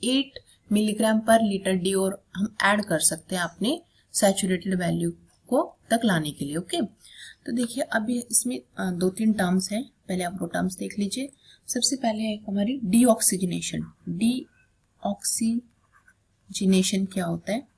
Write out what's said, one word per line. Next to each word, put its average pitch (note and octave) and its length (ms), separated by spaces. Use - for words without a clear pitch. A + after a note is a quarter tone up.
eight C4 340
milligram G#3+ 420
per A3 100
liter G#3 440
डीओ F#3+ 420
हम G3+ 260
ऐड G3+ 220
कर D#3+ 140
सकते - 380
हैं F3+ 60
अपने G#3+ 400
saturated F#3+ 640
value E3+ 420
को - 300
तक A#3 140
लाने D#3+ 260
के C#3+ 140
लिए। C#3+ 120
ओके, A3 500
तो - 60
देखिए, A#3+ 320
अभी A#3 360
इसमें, A#3+ 420
अ, F#3+ 120
दो F3+ 200
तीन A3 220
terms F#3 400
हैं, A3+ 180
पहले F3+ 160
आप F3 160
वो F3 60
terms F3+ 300
देख G3 220
लीजिए। A#3 340
सबसे B3 300
पहले A3 260
है G#3+ 260
हमारी G#3 360
deoxygenation। F#3 1080
deoxygenation - 3000
क्या F#3+ 200
होता E3+ 280
है? B3+ 260